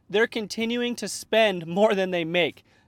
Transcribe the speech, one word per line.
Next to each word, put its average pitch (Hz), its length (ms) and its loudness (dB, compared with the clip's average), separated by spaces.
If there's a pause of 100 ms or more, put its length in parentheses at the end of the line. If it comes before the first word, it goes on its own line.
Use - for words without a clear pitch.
they're 208 160 2
continuing 233 720 -4
to 208 120 -10
spend 196 600 0
more 202 260 4
than 190 160 0
they 175 160 -2
make, 165 380 0 (240)